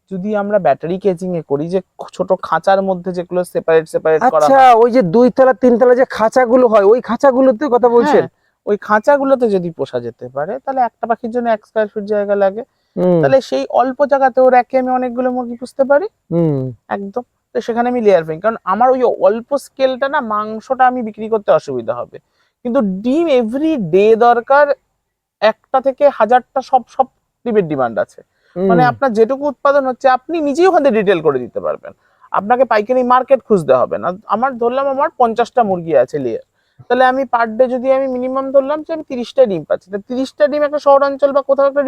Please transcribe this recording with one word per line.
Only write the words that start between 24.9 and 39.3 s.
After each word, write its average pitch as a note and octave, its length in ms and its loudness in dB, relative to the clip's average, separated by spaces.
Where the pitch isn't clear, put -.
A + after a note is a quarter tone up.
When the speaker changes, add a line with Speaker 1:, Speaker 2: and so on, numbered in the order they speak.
Speaker 1:
একটা G#3+ 440 -2
থেকে C4+ 180 -2
হাজারটা, B3 420 0
সব, B3 120 2
সব C4 120 0
ডিমের G3+ 240 0
ডিমান্ড B2 360 -4
আছে। - 160 -20
Speaker 2:
হুম। F#3 140 -2
Speaker 1:
মানে B3 140 4
আপনার B3 280 0
যেটুকু A#3+ 400 0
উৎপাদন C#4+ 340 0
হচ্ছে, C4 220 -4
আপনি B3+ 320 -2
নিজেই D4 300 0
ওখানে D4+ 200 2
রিটেল G3+ 360 0
করে C#3 120 0
দিতে G#2+ 220 -8
পারবেন, D2+ 320 -8
আপনাকে A#3+ 320 0
পাইকারি A#3+ 380 -2
মার্কেট B3+ 460 2
খুঁজতে D3+ 320 2
হবে F#2+ 180 -2
না। A2+ 100 -6
আমার A#3+ 320 -2
ধরলাম B3+ 360 -2
আমার D4 160 -2
পঞ্চাশটা A#3 420 0
মুরগি F3 340 -2
আছে C3 280 0
লেয়ার, A2+ 220 -6
তাহলে B3+ 180 2
আমি C4 180 0
per A#3 140 0
day B3+ 160 4
যদি B3+ 220 -4
আমি C4+ 120 -2
মিনিমাম C4 460 -6
ধরলাম C#4 300 2
যে - 120 -12
আমি D#4 140 -10
তিরিশটা B3+ 400 -2